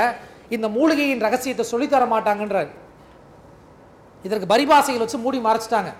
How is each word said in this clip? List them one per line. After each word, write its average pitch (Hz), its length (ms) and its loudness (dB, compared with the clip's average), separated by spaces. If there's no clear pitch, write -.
இந்த 220 180 -4
மூலிகையின் 277 580 2
ரகசியத்தை 240 400 -2
சொல்லித்தர 254 420 0
மாட்டாங்கன்றார்." 208 600 -2
இதற்கு 190 280 -4
பரிபாசைகள் 277 500 4
வச்சு 226 140 -6
மூடி 254 220 -4
மறைச்சிட்டாங்க. 220 600 0